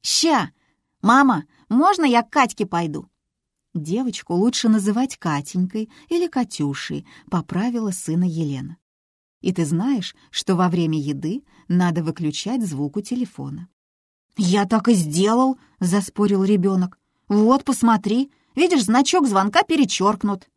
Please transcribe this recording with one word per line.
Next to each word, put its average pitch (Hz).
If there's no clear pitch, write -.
Ща! 294
Мама, 254
можно 339
я 240
к -
Катьке 240
пойду?» 160
«Девочку 180
лучше 226
называть 220
Катенькой 180
или 339
Катюшей», 147
поправила 214
сына 180
Елена. 160
«И 185
ты 175
знаешь, 185
что -
во 180
время 160
еды 147
надо 175
выключать 165
звук 147
у 202
телефона?» 175
«Я 202
так 220
и 240
сделал», 208
заспорил 196
ребенок. 190
«Вот, 220
посмотри, 233
видишь, 311
значок 269
звонка 202
перечеркнут». 202